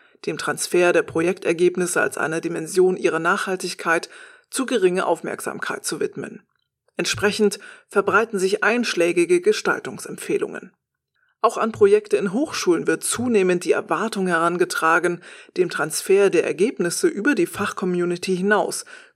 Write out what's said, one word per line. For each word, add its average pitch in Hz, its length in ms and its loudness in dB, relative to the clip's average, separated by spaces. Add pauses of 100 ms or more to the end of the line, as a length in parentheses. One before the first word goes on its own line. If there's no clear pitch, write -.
(240)
dem 160 140 -4
Transfer 175 540 0
der 165 100 2
Projektergebnisse 175 1000 0
als - 160 0
eine 160 240 -4
Dimension 170 560 0
ihrer 160 220 0
Nachhaltigkeit 180 880 -2 (420)
zu 262 160 -4
geringe 185 380 2
Aufmerksamkeit - 800 -6
zu 160 140 -6
widmen. - 460 -8 (520)
Entsprechend 202 600 0 (300)
verbreiten 202 500 2
sich 190 240 0
einschlägige 175 760 2
Gestaltungsempfehlungen. - 1300 -2 (680)
Auch 226 160 2
an 226 160 -2
Projekte 208 440 4
in 175 160 0
Hochschulen 185 540 0
wird 160 160 2
zunehmend 196 640 0
die - 80 2
Erwartung 190 560 -2
herangetragen, 170 960 2 (340)
dem 175 140 2
Transfer 190 600 2
der 160 140 2
Ergebnisse 175 640 0
über 233 260 0
die 170 120 0
Fachcommunity 180 880 -2
hinaus 196 480 0 (320)